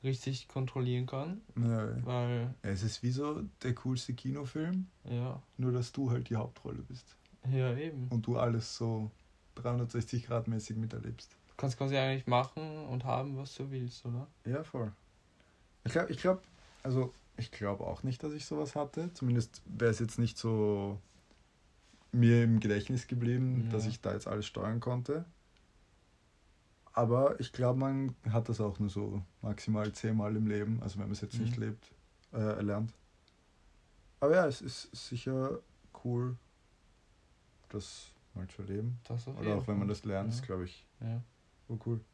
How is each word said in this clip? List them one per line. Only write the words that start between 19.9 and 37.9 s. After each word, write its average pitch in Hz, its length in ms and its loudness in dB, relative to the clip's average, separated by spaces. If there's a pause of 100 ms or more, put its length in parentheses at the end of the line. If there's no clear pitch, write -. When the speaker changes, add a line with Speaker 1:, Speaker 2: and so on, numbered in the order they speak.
Speaker 2:
jetzt 117 200 -2
nicht 117 180 2
so 104 640 2 (1120)
mir 120 320 8
im 113 160 8
Gedächtnis 104 480 2
geblieben, 123 580 2
Speaker 1:
Ja. 113 60 -2
Speaker 2:
dass 110 140 0
ich 113 160 -4
da 98 120 -2
jetzt 101 140 -4
alles 104 200 -2
steuern 110 340 -2
konnte. 123 420 -2 (1700)
Aber 123 460 4
ich 123 120 -4
glaub, 127 240 2
man 135 400 0 (140)
hat 113 200 2
das 110 120 0
auch 101 180 0
nur 104 100 2
so 101 320 -4 (200)
maximal 107 520 0
zehn 110 220 0
Mal 107 200 2
im 110 120 2
Leben, 104 360 0
also 98 160 -4
wenn 98 80 -4
man's 101 140 -4
jetzt 117 180 -6
nicht 117 180 0
Speaker 1:
Mhm. 110 60 -2
Speaker 2:
lebt, 110 280 -6 (420)
äh, 127 40 -2
erlernt. 107 560 0 (1300)
Aber 147 160 6
ja, 180 120 6
es 127 140 -2
ist - 340 -10
sicher 131 640 -4 (440)
cool, 123 320 -2 (1300)
das - 420 -10 (240)